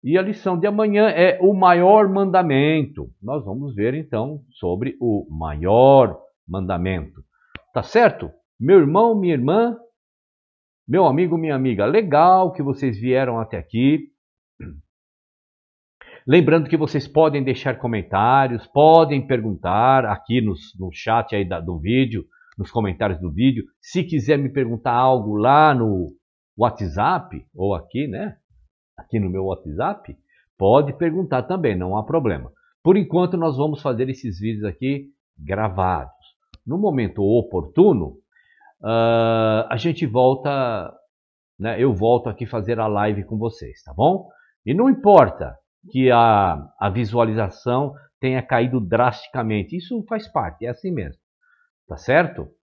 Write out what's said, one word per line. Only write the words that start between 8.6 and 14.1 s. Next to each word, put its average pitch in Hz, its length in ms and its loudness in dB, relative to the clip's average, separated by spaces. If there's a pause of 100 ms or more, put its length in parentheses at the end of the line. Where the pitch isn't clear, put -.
irmão, 185 340 4
minha 185 200 0
irmã, 202 440 0 (1080)
meu 170 180 2
amigo, 160 320 0
minha 160 180 -4
amiga, 123 300 0
legal 180 680 4
que - 120 -8
vocês 135 360 -4
vieram 123 400 -2
até 110 180 -8
aqui. 131 520 0 (2250)